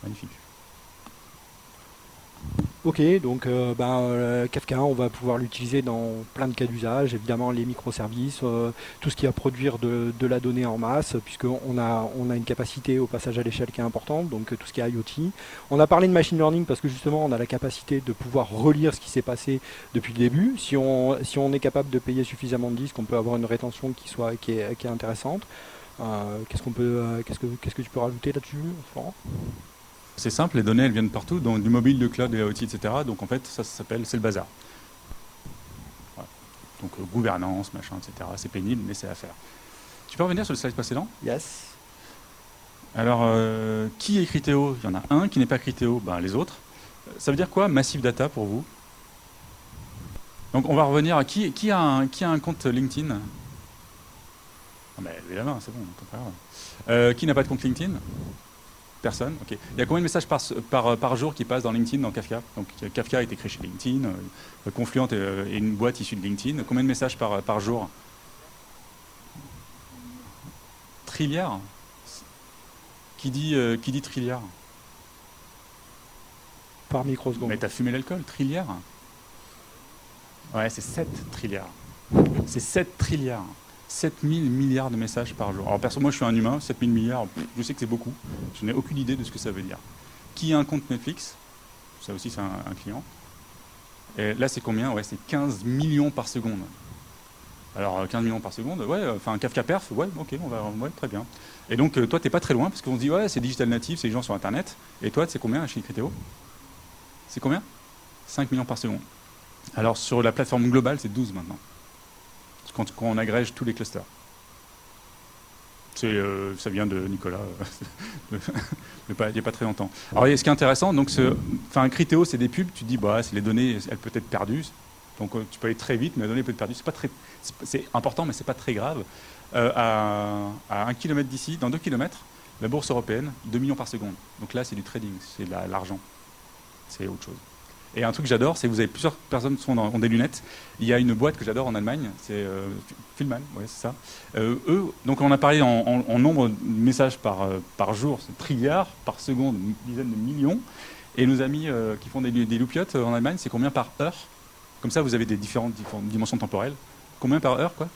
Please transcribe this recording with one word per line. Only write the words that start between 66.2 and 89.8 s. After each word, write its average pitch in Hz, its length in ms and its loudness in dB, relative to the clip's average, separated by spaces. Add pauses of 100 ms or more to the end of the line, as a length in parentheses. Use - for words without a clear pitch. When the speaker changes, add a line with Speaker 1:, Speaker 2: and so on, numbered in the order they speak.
Speaker 1:
LinkedIn. 107 420 -4
Combien 127 200 2
de 131 60 4
messages 127 280 0
par, 104 260 0
par 107 180 0
jour ? 107 260 -2 (3250)
Trilliard ? 151 560 -2 (1600)
Qui 135 140 -4
dit, 151 240 0
euh, 117 220 4
qui 127 160 -4
dit 139 80 -2
trilliard ? 123 400 -4 (2500)
Speaker 2:
Par 131 160 0
microseconde. 123 420 -2
Speaker 1:
Mais 107 100 -2
t'as 107 120 -2
fumé 120 240 0
l'alcool, 143 300 -4
trilliard ? 147 440 -2 (1900)
Ouais, 110 160 0
c'est 110 120 -10
sept - 260 -4 (240)
trilliards. 98 380 -6 (800)
C'est - 120 -4
sept - 380 -2
trilliards. 131 480 -2 (460)
Sept - 300 -4
mille 151 300 2
milliards 131 400 2
de 117 40 -2
messages 113 380 -2
par 101 180 -2
jour. 95 160 -4
Alors 101 120 2
perso, - 200 0
moi 139 120 6
je 135 60 -4
suis - 60 0
un 113 120 4
humain, 113 240 2
sept 135 200 -6
mille 120 120 4
milliards, 117 340 2
pff, 82 180 -10 (140)
je 120 60 -4
sais 127 100 -6
que - 60 -10
c'est 123 80 -2
beaucoup. 120 260 -4 (400)
Je - 100 -10
n'ai 107 80 -2
aucune 135 280 -2
idée 131 160 0
de 127 80 -6
ce - 80 -10
que - 80 -10
ça 113 100 -6
veut 95 140 -6
dire. 95 160 -10 (560)